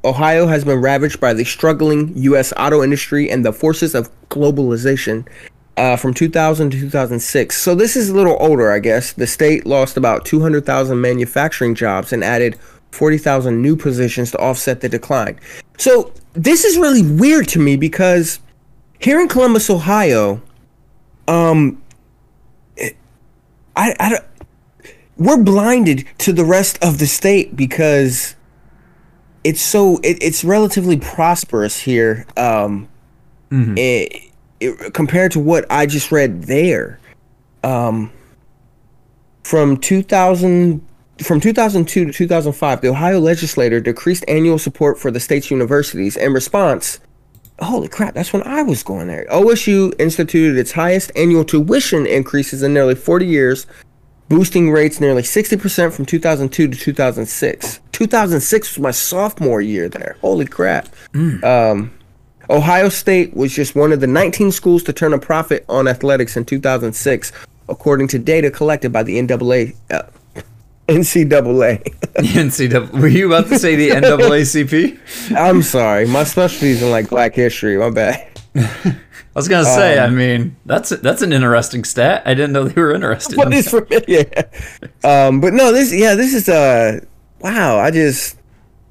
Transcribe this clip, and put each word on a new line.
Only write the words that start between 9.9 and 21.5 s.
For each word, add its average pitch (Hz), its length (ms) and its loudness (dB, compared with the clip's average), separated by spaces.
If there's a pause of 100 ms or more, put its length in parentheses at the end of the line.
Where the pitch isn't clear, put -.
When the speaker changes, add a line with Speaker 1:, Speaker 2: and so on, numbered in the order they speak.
Speaker 1:
about - 280 0
two 156 160 0
hundred 151 240 0
thousand 135 360 -2
manufacturing 123 720 -2
jobs 98 380 -4
and 113 100 -4
added 120 340 0 (340)
forty 156 260 0
thousand 131 440 0
new 147 140 2
positions 123 560 -4
to - 80 -6
offset 127 400 -2
the 131 80 -6
decline. 113 500 -4 (400)
So - 360 2 (180)
this 285 320 2
is 381 140 2
really 277 260 4
weird 220 460 4
to 170 100 0
me 143 160 4
because 170 640 0 (600)
here 285 200 2
in 359 80 2
Columbus, 247 420 2
Ohio, 151 720 0 (840)
um, 160 540 2 (1900)